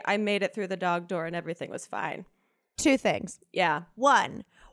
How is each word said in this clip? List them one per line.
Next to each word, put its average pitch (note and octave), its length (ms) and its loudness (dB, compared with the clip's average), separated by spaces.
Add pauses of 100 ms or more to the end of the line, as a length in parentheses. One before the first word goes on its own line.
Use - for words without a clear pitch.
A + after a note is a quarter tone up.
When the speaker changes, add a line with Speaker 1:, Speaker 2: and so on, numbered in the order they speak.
Speaker 1:
I G3+ 140 2
made G#3 240 2
it - 120 0
through G3+ 140 -4
the F#3+ 80 -4
dog F3 320 0
door, E3+ 160 -2
and E3 100 -6
everything E3 360 -6
was - 160 -8
fine. - 400 -6 (520)
Speaker 2:
Two C4+ 200 4
things. E3+ 420 -2 (140)
Speaker 1:
Yeah. E3 280 2 (120)
Speaker 2:
One, B3 500 2 (280)